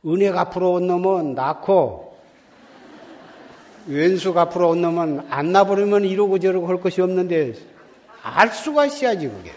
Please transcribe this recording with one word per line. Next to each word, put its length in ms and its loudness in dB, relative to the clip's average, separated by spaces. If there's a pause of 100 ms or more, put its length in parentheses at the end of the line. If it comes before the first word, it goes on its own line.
은혜 260 2
갚으러 380 0
온 180 0
놈은 480 0
낳고 800 0 (1700)
왼수 460 0
갚으러 360 2
온 120 0
놈은 480 -2
안 220 -2
낳아버리면 540 4
이러고 340 0
저러고 280 0
할 120 -2
것이 220 -2
없는데 520 0 (680)
알 260 2
수가 360 0
있어야지 420 -2
그게. 300 -12